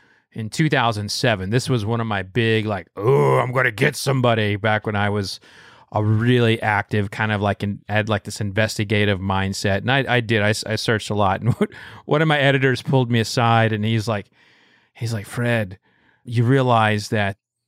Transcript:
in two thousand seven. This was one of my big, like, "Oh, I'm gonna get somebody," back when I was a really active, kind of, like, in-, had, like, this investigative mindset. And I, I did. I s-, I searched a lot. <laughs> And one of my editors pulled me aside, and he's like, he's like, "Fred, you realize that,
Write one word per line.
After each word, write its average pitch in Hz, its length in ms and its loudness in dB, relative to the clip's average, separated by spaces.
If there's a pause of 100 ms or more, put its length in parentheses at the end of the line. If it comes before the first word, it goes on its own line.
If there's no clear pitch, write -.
(320)
in 110 160 -8
two 156 220 0
thousand 117 400 0
seven. 98 400 0
This 123 180 0
was 120 160 0
one 113 160 -2
of 113 60 -4
my 104 160 -2
big, 110 420 0
like, 98 320 -4
"Oh, 135 440 2
I'm 123 120 -2
gonna 127 200 0
get 131 220 0
somebody," 117 600 0
back 107 300 -2
when 107 100 -4
I 101 140 0
was 101 280 -4 (560)
a 107 80 0
really 113 600 2
active, 104 480 0
kind 107 220 -2
of, 101 100 -2
like, 101 200 -2
in-, 101 240 -4
had, 107 220 -2
like, 107 160 -2
this - 160 -12
investigative 104 800 -2
mindset. 98 560 -2
And 101 160 -2
I, 135 160 0
I 123 120 2
did. 110 200 0
I 104 80 2
s-, 107 160 -2
I 110 120 -4
searched 110 340 -2
a 107 40 -2
lot. 98 280 0
<laughs> - 0 -
And 113 120 0 (520)
one 151 160 2
of 160 60 2
my 147 100 2
editors 135 420 2
pulled 131 300 0
me 120 100 4
aside, 113 540 2
and 104 100 -2
he's 110 240 0
like, 104 220 -6 (640)
he's 113 180 -6
like, 104 140 -6
"Fred, 113 520 -2 (460)
you 120 200 0
realize 113 640 2
that, 101 260 -2 (320)